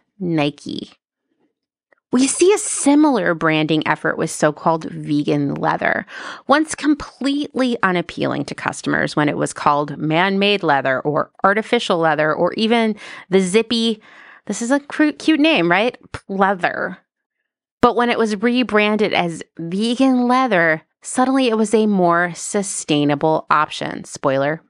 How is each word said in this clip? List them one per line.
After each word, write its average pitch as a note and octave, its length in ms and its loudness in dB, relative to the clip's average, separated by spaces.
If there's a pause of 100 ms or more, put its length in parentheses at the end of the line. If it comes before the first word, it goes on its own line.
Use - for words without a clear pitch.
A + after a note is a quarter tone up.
(180)
Nike. D#3+ 720 -4 (1200)
We B3+ 140 4
see F4+ 260 4
a G4+ 40 2
similar C#4 760 2
branding D#3 520 2
effort - 320 -2
with D#3+ 140 -4
so-called D#3+ 540 0
vegan D3 720 -2
leather, D#3+ 500 -2 (420)
once D4+ 260 2
completely C#4 1080 -2
unappealing C#3+ 640 -2
to - 100 -12
customers - 640 -2
when D3 100 2
it - 80 -2
was C#3+ 160 -4
called D3 460 -2
man-made G3 640 0
leather C3+ 380 0
or D3 300 -2 (120)
artificial G#3+ 540 0
leather D#3 360 2
or E3+ 200 0
even A3 420 0 (340)
the F#3+ 120 4
zippy, A3 600 0 (440)
this G3+ 160 -8
is A#3 100 -4
a C#4 80 2
cru-, D4+ 320 0
cute D#4 300 0
name, C#4 280 2
right? G#3 280 2 (160)
Pleather. F#3+ 840 -2 (840)
But A3+ 160 4
when A#3+ 120 2
it A#3 80 0
was G#3+ 240 -2
rebranded G#3+ 720 2
as E3 320 -2 (160)
vegan A#3+ 720 0
leather, F#3+ 540 2 (180)
suddenly C4 480 0
it A3 80 0
was A3 160 2
a A3 140 4
more F3 460 2
sustainable D#3 1160 -2
option. - 560 -2
Spoiler, C#3 640 -2